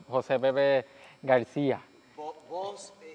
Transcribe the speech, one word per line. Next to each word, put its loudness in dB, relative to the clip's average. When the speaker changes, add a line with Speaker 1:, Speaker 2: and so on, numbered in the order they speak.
Speaker 1:
José 0
Pepe 2
García. 0
Speaker 2:
Vo-, -12
voz, -10